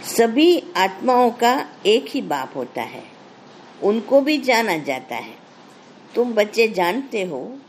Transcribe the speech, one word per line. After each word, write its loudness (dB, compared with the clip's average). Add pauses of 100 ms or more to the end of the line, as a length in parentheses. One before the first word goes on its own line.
सभी 4 (140)
आत्माओं 2
का 0 (180)
एक 2
ही -6
बाप -6
होता -8
है, -12 (760)
उनको 2
भी 0
जाना 0
जाता -8
है। -12 (800)
तुम -2
बच्चे 2
जानते -2
हो -8 (100)